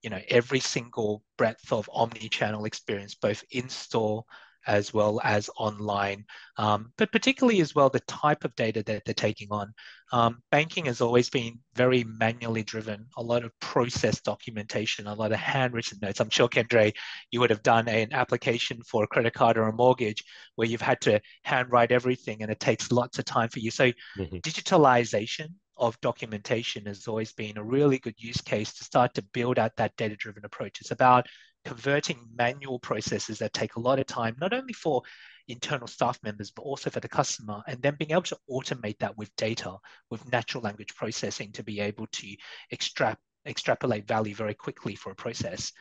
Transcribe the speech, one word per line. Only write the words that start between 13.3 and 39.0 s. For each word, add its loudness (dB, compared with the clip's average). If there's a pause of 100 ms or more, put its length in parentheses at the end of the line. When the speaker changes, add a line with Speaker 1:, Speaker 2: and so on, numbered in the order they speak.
Speaker 1:
of -14
process 0
documentation, -4
a -6
lot 0
of 0
handwritten -2
notes. -4
I'm 2
sure, 4
Kendre, 4 (400)
you -2
would 6
have 2
done 6
an 2
application -2
for 2
a -10
credit 2
card 6
or 4
a -2
mortgage 4 (300)
where 2
you've -2
had 2
to 4 (220)
handwrite 4
everything 0
and -4
it -2
takes 0
lots 2
of -4
time 0
for -8
you. -4
So 4 (260)
Speaker 2:
Mm-hmm. -8
Speaker 1:
digitalization 2 (300)
of 0
documentation -4
has -10
always -4
been -10
a -8
really 4
good -8
use -6
case -4
to -14
start 2
to -4 (120)
build 0
out 0
that -2
data-driven -6
approach. -12
It's -10
about 6 (400)
converting -2 (200)
manual -2
processes -4
that -4
take -4
a -6
lot 2
of 0
time, -4
not -2
only -6
for 0 (480)
internal -6
staff -2
members, -8
but -16
also -6
for -4
the -12
customer, -4
and -10
then 0
being -4
able 4
to -8 (120)
automate -6
that -6